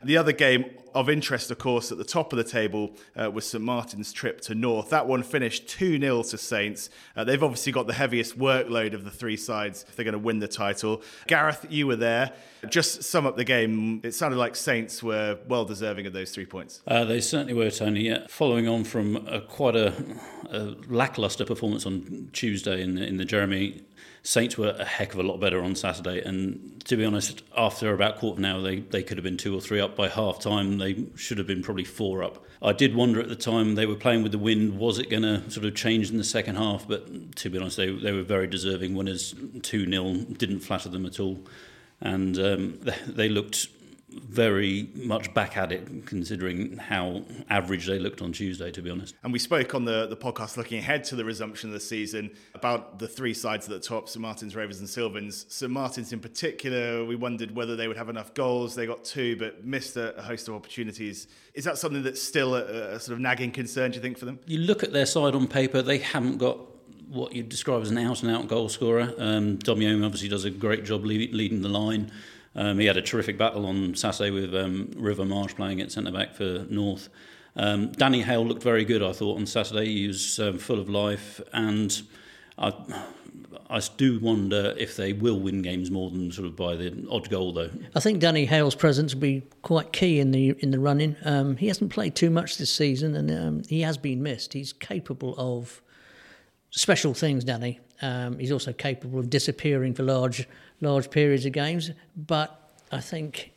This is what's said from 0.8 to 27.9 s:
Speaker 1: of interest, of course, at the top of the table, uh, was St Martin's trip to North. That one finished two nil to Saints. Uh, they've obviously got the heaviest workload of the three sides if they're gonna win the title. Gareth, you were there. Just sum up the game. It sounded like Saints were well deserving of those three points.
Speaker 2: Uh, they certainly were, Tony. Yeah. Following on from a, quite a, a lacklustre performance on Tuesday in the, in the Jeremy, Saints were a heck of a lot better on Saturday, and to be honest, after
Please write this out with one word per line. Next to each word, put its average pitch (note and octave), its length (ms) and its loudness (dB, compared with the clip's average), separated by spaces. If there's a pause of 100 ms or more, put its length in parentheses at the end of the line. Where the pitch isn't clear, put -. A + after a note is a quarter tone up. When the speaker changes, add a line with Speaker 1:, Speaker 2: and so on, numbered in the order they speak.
Speaker 1:
of C3 160 2
interest, D3 400 0
of B2 80 -6
course, A#2+ 340 0
at G2 60 -6
the F#2 60 -6
top D#3 280 -2
of B2 60 0
the A#2 60 2
table, G#2+ 520 0 (240)
uh, A2 120 -2
was G#2+ 180 -6
St A2 140 -6
Martin's A#2 500 -4
trip - 280 -6
to A2+ 120 -8
North. A2 380 0
That D3+ 160 4
one B2+ 160 2
finished B2 440 -2
two F3 300 0
nil C3 280 2
to - 120 -8
Saints. G#2 540 -4 (240)
Uh, A2+ 80 -4
they've C3+ 180 4
obviously C#3 300 0
got B2 160 0
the A#2+ 60 -2
heaviest A#2+ 440 0
workload B2 560 2
of G2 100 -8
the G2+ 60 -10
three A2 260 -4
sides G#2 540 -4
if - 60 -18
they're A#2 100 -4
gonna G#2+ 140 0
win A2+ 200 2
the G2+ 80 -2
title. G#2+ 540 0 (240)
Gareth, D3+ 440 4
you D3 180 0
were B2 80 4
there. A#2 380 2 (360)
Just - 340 2
sum D#3 220 2
up B2 100 2
the B2 80 0
game. A2+ 600 2
It A#2 100 -6
sounded C#3+ 240 0
like A#2+ 180 0
Saints A#2 460 -2
were G#2+ 460 0
well A#2+ 180 2
deserving G2+ 400 -4
of F#2+ 80 -8
those F#2+ 180 -8
three F#2+ 140 -8
points. - 400 -12
Speaker 2:
Uh, A#2 180 4
they A#2 160 2
certainly C3 360 0
were, A2 160 4
Tony. G#2+ 300 2
Yeah. A2+ 260 0
Following A#2+ 400 2
on A2+ 160 2
from G#2+ 320 0 (120)
a, G#2 140 -4
quite B2 340 2
a, G#2+ 160 6 (600)
a G#2+ 240 -6 (120)
lacklustre A#2 580 0
performance G#2+ 420 -2
on F#2+ 440 -6
Tuesday G2 520 0
in F#2 120 0
the, F#2+ 100 -2
in F#2+ 120 -2
the F#2 80 -2
Jeremy, G2 560 2 (420)
Saints A#2+ 340 2
were G#2 120 2 (100)
a G2 60 -2
heck - 280 -4
of F#2+ 60 -4
a F#2 40 2
lot F2+ 160 0
better F#2 240 2
on F#2 120 0
Saturday, F2+ 440 -4
and F#2+ 680 -6
to B2 120 2
be A2 80 4
honest, G#2 380 0 (120)
after A2+ 380 2